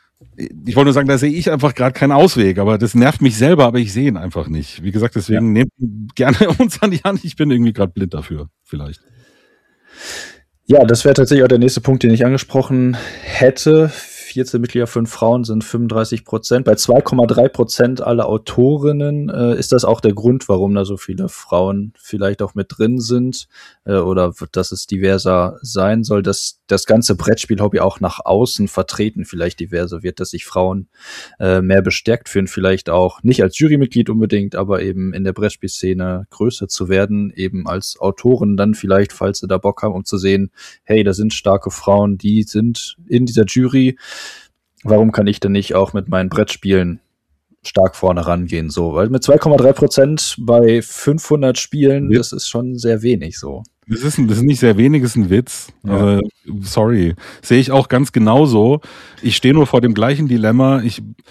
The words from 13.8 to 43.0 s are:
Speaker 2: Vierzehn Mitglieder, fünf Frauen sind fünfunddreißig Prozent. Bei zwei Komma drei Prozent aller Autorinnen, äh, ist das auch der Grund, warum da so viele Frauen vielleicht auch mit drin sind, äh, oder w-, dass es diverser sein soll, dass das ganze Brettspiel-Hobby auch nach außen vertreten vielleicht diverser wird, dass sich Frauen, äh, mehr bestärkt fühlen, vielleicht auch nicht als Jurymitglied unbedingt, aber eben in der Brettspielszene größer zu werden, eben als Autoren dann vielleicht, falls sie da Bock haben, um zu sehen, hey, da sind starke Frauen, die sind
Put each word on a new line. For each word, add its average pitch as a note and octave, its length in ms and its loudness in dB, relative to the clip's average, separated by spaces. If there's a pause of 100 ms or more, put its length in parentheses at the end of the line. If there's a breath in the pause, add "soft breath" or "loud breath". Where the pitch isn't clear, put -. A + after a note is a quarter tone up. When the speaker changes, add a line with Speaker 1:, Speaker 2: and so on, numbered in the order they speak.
Speaker 2:
Vierzehn - 720 -8
Mitglieder, A#2+ 280 -2
fünf A#2 220 -4
Frauen A#2+ 340 0
sind A2 200 -4
fünfunddreißig A2+ 600 -4
Prozent. A#2+ 400 -2
Bei G#2+ 80 6
zwei A#2+ 260 2
Komma B2 260 2
drei A#2+ 220 4
Prozent B2 540 -2
aller A#2 260 -2
Autorinnen, D3 1000 0
äh, A#2+ 260 -2
ist - 160 -2
das B2 140 4
auch A#2 160 2
der G#2+ 100 2
Grund, A#2+ 360 0
warum G2 260 0
da G2 100 0
so G2 140 -8
viele F#2 320 -8
Frauen G2+ 680 -4
vielleicht G2 440 -4
auch G2 120 -8
mit G2 120 -6 (100)
drin A#2 220 0
sind, B2 480 -4 (380 soft breath)
äh, G2 100 -4
oder F2+ 440 0
w-, F#2 140 -12
dass F#2 200 -4
es - 160 -12
diverser F#2 720 0
sein G#2+ 420 -2
soll, G#2 180 0
dass - 440 -6
das G2 180 -2
ganze A2+ 300 2
Brettspiel-Hobby G#2 640 -2
auch F#2 200 -2
nach F2+ 240 -6
außen G#2+ 440 0
vertreten G2+ 560 -4
vielleicht F2 360 -8
diverser F2 420 -8
wird, F2+ 180 -8
dass F#2 100 -8
sich E2+ 140 -12
Frauen, F#2 440 -4 (500 loud breath)
äh, F#2 240 0
mehr F#2+ 180 4
bestärkt - 480 -2
fühlen, G2 200 -2
vielleicht F#2+ 420 -2
auch F2+ 320 0
nicht A#2 200 2
als F#2 160 0
Jurymitglied C#3+ 520 2
unbedingt, G#2+ 460 -2
aber F#2+ 260 -2
eben F#2+ 320 -6
in F#2+ 100 -6
der F#2 80 -4
Brettspielszene F#2 960 -6
größer G#2+ 380 -6
zu - 220 -8
werden, G2+ 440 -2
eben F#2 340 -6
als F#2 320 -10
Autoren G#2 580 0
dann G#2 160 2
vielleicht, G2 400 0
falls G2 240 -4
sie - 100 -12
da F#2+ 80 -2
Bock G2 260 -2
haben, G#2+ 120 -4
um F#2 100 -8
zu G#2 140 -6
sehen, G2 320 0 (320 loud breath)
hey, G#2+ 220 2
da G2 100 0
sind G#2+ 180 -2
starke G2 380 -2
Frauen, G2+ 480 0
die G#2+ 240 0
sind A2 540 -4 (100)